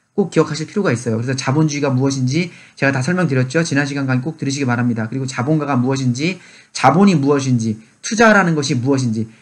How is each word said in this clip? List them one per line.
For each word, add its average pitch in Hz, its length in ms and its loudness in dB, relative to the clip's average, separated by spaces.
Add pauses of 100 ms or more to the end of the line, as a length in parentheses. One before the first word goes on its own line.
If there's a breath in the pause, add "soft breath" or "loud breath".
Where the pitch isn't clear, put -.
(120)
꼭 196 180 -2
기억하실 156 380 -2
필요가 190 240 -2
있어요. 110 240 -2
그래서 123 180 -4
자본주의가 143 560 0
무엇인지 135 600 0 (240 loud breath)
제가 139 160 0
다 135 100 -2
설명드렸죠. 151 640 0
지난 147 220 -2
시간 139 200 -6
강의 127 160 0
꼭 156 160 -10
들으시기 139 260 -4
바랍니다. 120 440 -2
그리고 131 180 -6
자본가가 139 500 -2
무엇인지, 135 600 -2 (340 loud breath)
자본이 175 440 4
무엇인지, 131 640 0 (220 loud breath)
투자라는 208 520 4
것이 147 200 -2
무엇인지 120 540 0 (140)